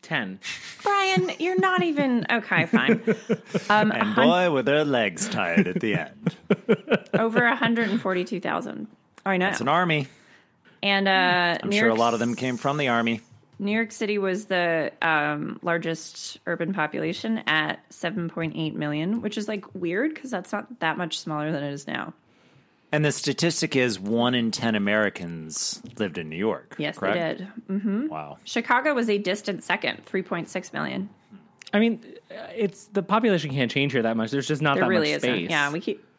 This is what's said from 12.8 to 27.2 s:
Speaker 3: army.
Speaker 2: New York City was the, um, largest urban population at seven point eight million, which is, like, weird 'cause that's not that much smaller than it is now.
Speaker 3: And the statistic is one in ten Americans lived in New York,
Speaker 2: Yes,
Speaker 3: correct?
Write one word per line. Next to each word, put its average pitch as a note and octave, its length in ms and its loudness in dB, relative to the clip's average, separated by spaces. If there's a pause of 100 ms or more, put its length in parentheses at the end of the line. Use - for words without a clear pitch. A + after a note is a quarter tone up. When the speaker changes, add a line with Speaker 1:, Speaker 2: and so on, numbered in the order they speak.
Speaker 3:
army. A#2 320 2 (380)
Speaker 2:
New G3+ 140 -2
York A3 180 0
City G#3 280 -2
was G3 280 -2
the, E3+ 460 0 (100)
um, D3+ 600 0
largest E3 840 -4
urban E3+ 260 -4
population E3+ 680 -4 (100)
at D3+ 320 0 (120)
seven E3+ 380 -4
point D#3+ 240 -4
eight D#3 220 -4
million, D#3 460 -2
which G3+ 140 -6
is, G#3 120 -6
like, G#3 160 -6 (100)
weird G3 400 -2
'cause C4 160 -14
that's F#3+ 220 -6
not A3 260 -8
that D#3+ 200 -2
much F3 200 -4
smaller D3+ 320 -4
than D3 140 -4
it C#3+ 80 -6
is C#3+ 160 -10
now. - 240 -8 (800)
Speaker 3:
And D3+ 120 2
the D3 60 4
statistic D3+ 640 -2
is B2 240 2
one A#2 380 2
in A#2 160 0
ten A2+ 240 0
Americans F2+ 1080 -2 (160)
lived F#2 200 -4
in D#2+ 120 -8
New E2 60 -8
York, G2 420 -4
Speaker 2:
Yes, D3 200 -6
Speaker 3:
correct? E3 400 -2